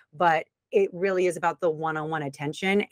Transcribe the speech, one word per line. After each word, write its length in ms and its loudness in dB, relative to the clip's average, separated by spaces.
but 340 2
it 200 4
really 340 0
is 100 0
about 220 -2
the 100 0
one-on-one 540 -4
attention. 680 -2